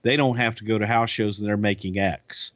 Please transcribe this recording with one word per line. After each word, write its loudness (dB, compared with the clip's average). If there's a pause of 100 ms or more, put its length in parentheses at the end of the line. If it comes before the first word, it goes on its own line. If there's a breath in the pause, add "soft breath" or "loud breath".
They 2
don't 2
have 0
to -16
go 0
to 0
house 2
shows -2
and -6
they're 0
making -2
X." -2